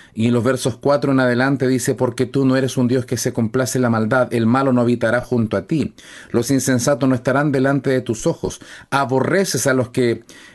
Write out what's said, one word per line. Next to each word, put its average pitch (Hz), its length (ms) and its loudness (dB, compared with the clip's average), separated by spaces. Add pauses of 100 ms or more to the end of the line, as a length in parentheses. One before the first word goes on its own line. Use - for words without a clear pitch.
(120)
Y 110 140 -2
en 120 80 2
los - 100 2
versos 127 320 0
cuatro 143 360 0
en 131 80 2
adelante 127 480 2
dice: 127 260 0
"Porque 123 320 -2
tú 135 180 -2
no 131 140 4
eres 131 200 -2
un 123 100 2
Dios 123 180 0
que 127 100 -4
se 123 160 -2
complace 123 460 -2
en 127 60 2
la 117 80 2
maldad, 113 420 0
el 117 140 2
malo 135 260 2
no 123 80 2
habitará 117 400 0
junto 117 340 -2
a 98 120 -2
ti, 143 260 -2 (380)
los 117 180 0
insensatos 135 580 0
no 131 80 2
estarán 135 360 0
delante 135 400 0
de 127 100 0
tus 120 240 -4
ojos, - 340 -4 (300)
aborreces 135 800 0
a 135 60 2
los 123 160 0
que 120 340 0 (320)